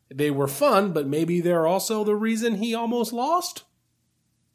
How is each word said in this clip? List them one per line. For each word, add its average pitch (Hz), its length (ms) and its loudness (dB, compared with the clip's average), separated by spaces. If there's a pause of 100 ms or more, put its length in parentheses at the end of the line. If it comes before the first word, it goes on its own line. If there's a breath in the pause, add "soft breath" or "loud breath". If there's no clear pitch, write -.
they 147 200 0
were 139 180 0
fun, 202 460 2
but 147 120 0
maybe 165 360 0
they're 170 240 2
also 196 360 0
the 208 140 2
reason 226 380 0
he 226 200 -2
almost 233 380 -2
lost. 302 520 -2 (920)